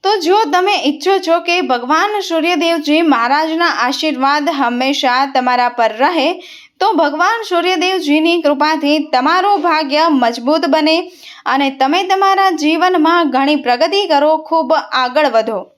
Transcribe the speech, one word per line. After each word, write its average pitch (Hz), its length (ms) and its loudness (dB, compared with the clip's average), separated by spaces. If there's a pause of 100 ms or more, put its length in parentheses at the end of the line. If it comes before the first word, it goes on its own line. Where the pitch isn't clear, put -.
તો 403 160 2
જો 370 240 2
તમે 359 420 0
ઈચ્છો 311 320 0
છો 339 220 0
કે 349 220 -2
ભગવાન 294 580 -2
સૂર્યદેવજી 330 800 0
મહારાજના 311 640 0
આશીર્વાદ 277 840 -2
હંમેશા 262 840 -2
તમારા 247 360 0
પર 233 280 0
રહે, 311 360 0 (460)
તો 403 140 2
ભગવાન 339 500 0
સૂર્યદેવજીની 339 1000 0
કૃપાથી 302 580 0
તમારું 320 600 0
ભાગ્ય 311 480 0
મજબૂત 247 560 0
બને 320 460 0 (340)
અને 269 240 0
તમે 269 340 0
તમારા 381 460 2
જીવનમાં 330 800 2
ઘણી 269 260 0
પ્રગતિ 302 520 0
કરો, 370 300 2
ખૂબ 311 360 -2 (180)
આગળ 262 380 0
વધો. 220 480 -2